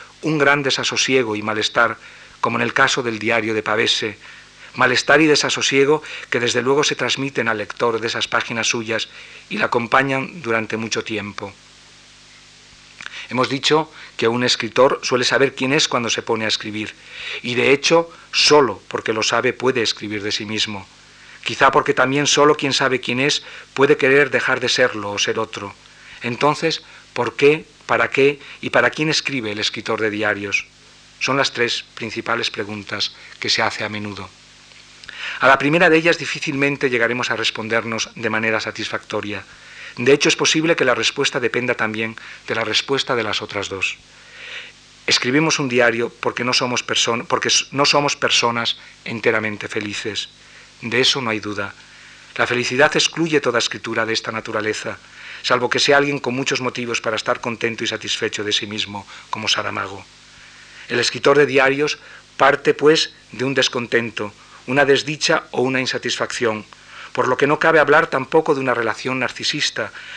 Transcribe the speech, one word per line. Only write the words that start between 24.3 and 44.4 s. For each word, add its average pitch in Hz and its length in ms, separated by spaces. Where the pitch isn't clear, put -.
de 120 100
serlo 107 420
o 101 80
ser 113 200
otro. 110 340
Entonces, 147 600
¿por 120 220
qué, 151 300
para 117 240
qué 139 300
y 165 80
para 123 220
quién 151 180
escribe 135 420
el 104 80
escritor 107 400
de 110 100
diarios? 101 560
Son 135 180
las 135 160
tres 120 320
principales 117 540
preguntas 104 640
que 110 100
se - 120
hace 110 220
a 107 60
menudo. 104 400
A 127 60
la 135 120
primera 165 300
de 160 80
ellas 165 200
difícilmente 139 720
llegaremos 120 400
a 120 60
respondernos 110 800
de 113 140
manera 110 300
satisfactoria. 104 840
De 127 160
hecho, 147 160
es 147 60
posible 160 400
que 147 100
la 123 100
respuesta 127 440
dependa 123 360
también 110 400
de 120 80
la 113 80
respuesta 127 520
de 113 80
las 104 180
otras 101 280
dos. 95 280